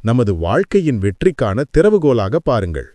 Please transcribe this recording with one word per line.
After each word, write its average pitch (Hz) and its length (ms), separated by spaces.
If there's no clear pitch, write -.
நமது 113 360
வாழ்க்கையின் 127 640
வெற்றிக்கான 110 680
திறவுகோலாக 147 720
பாருங்கள். 90 500